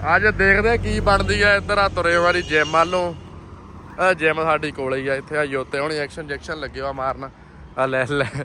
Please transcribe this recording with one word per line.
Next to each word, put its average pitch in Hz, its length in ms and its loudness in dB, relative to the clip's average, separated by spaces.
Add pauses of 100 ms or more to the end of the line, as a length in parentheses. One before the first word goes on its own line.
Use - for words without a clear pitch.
(160)
ਅੱਜ 196 100 4
ਦੇਖਦੇ 196 440 4
ਆ 233 60 2
ਕੀ 214 240 -2
ਬਣਦੀ 196 420 2
ਆ। 208 120 6
ਇੱਧਰ 202 240 0
ਆ 196 100 2
ਤੁਰੇ 175 280 2
ਵਾਰੀ 175 260 2
ਜਿਮ 151 300 0
ਵੱਲੋਂ। 175 400 2 (800)
ਇਹ 185 220 2
ਜਿਮ 156 280 0
ਸਾਡੀ 151 280 0
ਕੋਲੇ 135 300 -4
ਹੀ 135 80 -4
ਆ, 135 60 0
ਇੱਥੇ 139 240 -4
ਆ 151 80 2
ਜੋਤੇ 135 320 -4
ਹੁਣੀ 156 200 -2
ਐਕਸ਼ਨ 147 280 -8
ਜੈਕਸ਼ਨ 147 340 -10
ਲੱਗੇ 127 200 -10
ਆ 139 120 -6
ਮਾਰਨ। 131 360 -6 (500)
ਆ 131 80 2
ਲੈ, 131 240 0
ਲੈ। 143 140 0 (200)